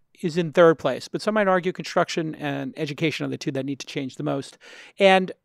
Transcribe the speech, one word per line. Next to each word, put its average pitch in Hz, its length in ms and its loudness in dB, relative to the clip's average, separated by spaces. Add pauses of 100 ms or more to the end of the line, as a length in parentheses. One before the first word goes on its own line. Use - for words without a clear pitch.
(220)
is 160 140 -2
in 170 160 -2
third 165 280 8
place, 123 280 -4
but 165 140 -8
some 214 140 -2
might 208 120 2
argue 185 240 0
construction 165 640 -2
and 139 400 -6
education 151 500 -4
are 135 40 -4
the 131 80 -6
two 151 140 -6
that 135 140 -4
need 139 140 -8
to - 80 -12
change 135 280 -8
the 147 80 -10
most. 143 340 -6 (400)
And 190 340 4 (140)